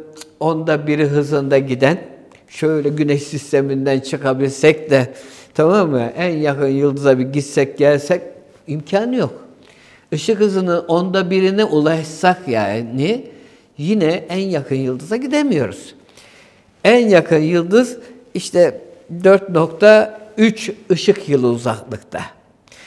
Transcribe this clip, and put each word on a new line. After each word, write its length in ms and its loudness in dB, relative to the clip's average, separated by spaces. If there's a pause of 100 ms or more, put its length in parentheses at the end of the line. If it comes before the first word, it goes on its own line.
(400)
onda 460 -2
biri 200 0
hızında 520 0
giden, 400 0 (500)
şöyle 400 -2
güneş 340 0
sisteminden 760 -2
çıkabilsek 920 0
de, 160 4 (480)
tamam 360 2
mı? 120 0 (140)
En 200 -2
yakın 320 0
yıldıza 500 2
bir 80 -2
gitsek 520 -2
gelsek 440 2 (440)
imkanı 500 -4
yok. 160 -2 (800)
Işık 280 -2
hızının 460 0
onda 440 -2
birine 340 2
ulaşsak 840 0
yani 800 -2 (520)
yine 320 0 (180)
en 200 -4
yakın 280 -4
yıldıza 400 -4
gidemiyoruz. 800 -2 (880)
En 240 4
yakın 300 4
yıldız 580 2 (380)
işte 460 0 (440)
dört 240 4
nokta 720 4 (200)
üç 320 2 (200)
ışık 380 0
yılı 200 2
uzaklıkta. 720 -6 (680)